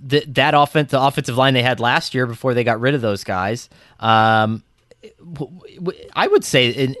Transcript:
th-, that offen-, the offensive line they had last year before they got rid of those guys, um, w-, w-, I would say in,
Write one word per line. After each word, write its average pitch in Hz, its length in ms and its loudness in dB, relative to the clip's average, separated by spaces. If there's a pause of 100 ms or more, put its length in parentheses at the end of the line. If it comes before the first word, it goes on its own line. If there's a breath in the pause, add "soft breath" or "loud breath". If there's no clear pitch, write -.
th-, 139 220 0
that 139 260 2
offen-, 147 320 2
the 135 140 0
offensive 135 360 -2
line 131 180 4
they 123 80 2
had 123 180 0
last 123 340 -2
year 127 120 0
before 120 280 -4
they 120 100 0
got 113 160 -2
rid 131 140 0
of 139 60 -4
those 107 240 -4
guys, 101 440 -6 (320 soft breath)
um, 110 600 2 (720)
w-, 160 280 -14 (160)
w-, 180 220 -10 (160)
I 180 120 0
would 403 180 2
say 123 240 2
in, 131 320 -2